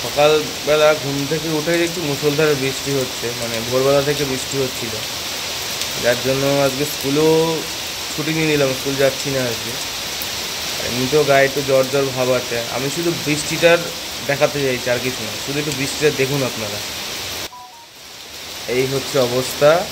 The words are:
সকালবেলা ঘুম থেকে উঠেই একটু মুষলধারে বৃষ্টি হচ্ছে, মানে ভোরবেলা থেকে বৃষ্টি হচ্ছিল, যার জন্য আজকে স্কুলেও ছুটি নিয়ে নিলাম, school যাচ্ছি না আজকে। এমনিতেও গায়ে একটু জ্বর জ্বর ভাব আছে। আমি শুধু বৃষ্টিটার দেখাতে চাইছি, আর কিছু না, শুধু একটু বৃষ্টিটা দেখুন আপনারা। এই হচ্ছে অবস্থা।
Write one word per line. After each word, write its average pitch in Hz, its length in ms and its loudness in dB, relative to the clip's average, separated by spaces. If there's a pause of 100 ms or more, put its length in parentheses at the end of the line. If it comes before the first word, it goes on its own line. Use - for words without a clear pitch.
সকালবেলা 151 840 4 (140)
ঘুম 139 140 -2 (140)
থেকে 156 160 -2 (100)
উঠেই 170 300 2
একটু 170 120 -4 (100)
মুষলধারে 147 540 2
বৃষ্টি 135 360 -2
হচ্ছে, 123 280 -4 (140)
মানে 117 140 -4 (120)
ভোরবেলা 135 420 4
থেকে 147 220 0
বৃষ্টি 131 320 -4
হচ্ছিল, 127 300 -4 (1080)
যার 120 220 4
জন্য 135 180 2 (240)
আজকে 135 260 0
স্কুলেও 151 400 4 (800)
ছুটি 156 240 -4
নিয়ে 160 140 2
নিলাম, 143 180 4 (100)
school 139 240 -2
যাচ্ছি 135 320 0
না 131 60 0 (100)
আজকে। 110 220 -6 (1120)
এমনিতেও 127 420 2
গায়ে 139 200 8
একটু 147 200 -2
জ্বর 131 220 6
জ্বর 139 140 2 (100)
ভাব 127 140 2 (100)
আছে। 120 180 -4 (180)
আমি 131 200 -2
শুধু 170 140 0 (160)
বৃষ্টিটার 160 540 4 (500)
দেখাতে 139 360 2
চাইছি, 127 280 0
আর 123 120 0
কিছু 127 220 -4
না, 107 40 -6 (120)
শুধু 139 180 -4
একটু 147 180 -4
বৃষ্টিটা 135 300 2 (100)
দেখুন 135 200 2 (100)
আপনারা। 104 300 -6 (2000)
এই 131 180 2
হচ্ছে 135 220 -2 (120)
অবস্থা। 131 420 2 (220)